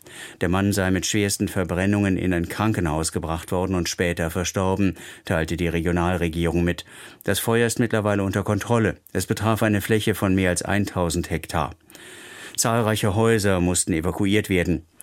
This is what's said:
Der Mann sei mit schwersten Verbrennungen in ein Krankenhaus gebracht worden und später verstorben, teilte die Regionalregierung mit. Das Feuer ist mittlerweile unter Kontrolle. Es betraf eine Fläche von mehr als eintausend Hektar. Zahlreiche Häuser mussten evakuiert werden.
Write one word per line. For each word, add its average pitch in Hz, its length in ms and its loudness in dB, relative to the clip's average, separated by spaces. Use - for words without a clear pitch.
Der 90 80 0
Mann 98 240 4
sei 92 180 2
mit 92 160 0
schwersten 101 400 0
Verbrennungen 95 720 0
in 90 160 0
ein 85 140 -2
Krankenhaus 87 640 -2
gebracht 82 400 -4
worden 92 240 0
und 85 120 0
später 85 420 -2
verstorben, 95 680 0
teilte 80 320 0
die 85 120 0
Regionalregierung 85 960 0
mit. 87 200 -2
Das - 160 0
Feuer 117 300 2
ist - 100 -2
mittlerweile 104 460 0
unter 101 180 0
Kontrolle. 107 540 0
Es 95 140 -2
betraf 110 360 0
eine 104 180 2
Fläche 107 360 0
von 95 180 2
mehr 92 160 4
als 87 120 -2
eintausend 90 680 -2
Hektar. 80 460 -4
Zahlreiche 110 580 2
Häuser 104 460 4
mussten 90 320 0
evakuiert 98 580 0
werden. 85 320 2